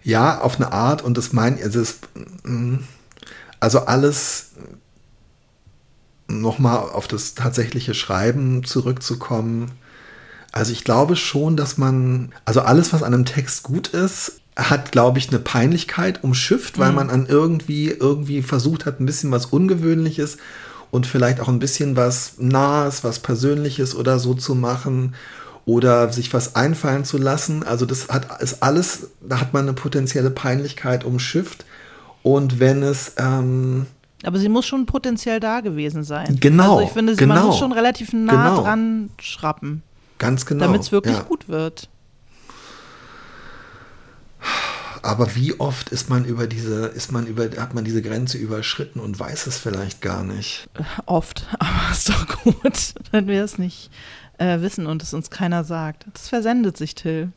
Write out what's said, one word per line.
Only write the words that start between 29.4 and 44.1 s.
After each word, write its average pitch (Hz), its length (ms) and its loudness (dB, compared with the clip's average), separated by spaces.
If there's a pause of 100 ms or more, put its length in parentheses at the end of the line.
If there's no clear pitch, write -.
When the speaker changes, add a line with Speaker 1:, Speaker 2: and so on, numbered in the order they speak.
Speaker 1:
hat 127 120 -2
man 139 100 2
eine 139 100 0
potenzielle 131 580 0
Peinlichkeit 131 720 -2
umschifft. 127 600 -4 (580)
Und 135 380 2
wenn 135 240 6
es, 139 340 -2
ähm 131 680 0 (380)
Speaker 2:
Aber 175 140 0
sie 208 120 2
muss 247 160 2
schon 269 180 -2
potenziell 233 560 -2
da 226 200 -2
gewesen 151 440 -4
sein. 147 360 -2
Speaker 1:
Genau, 175 380 8
Speaker 2:
Also - 100 4
ich - 40 -6
finde, 220 220 2
sie, 156 100 6
man 147 140 8
Speaker 1:
genau. 202 120 6
Speaker 2:
muss - 80 4
schon 262 140 2
relativ 226 400 0
nah 226 380 4
Speaker 1:
Genau. 392 140 4
Speaker 2:
dran 220 460 0 (100)
schrappen, 151 600 -6 (360)
Speaker 1:
Ganz 127 260 0
genau, 151 220 0
Speaker 2:
damit's 190 260 2
wirklich 208 240 2
Speaker 1:
ja. - 60 -2
Speaker 2:
gut - 260 -6
wird. 160 400 -6 (3250)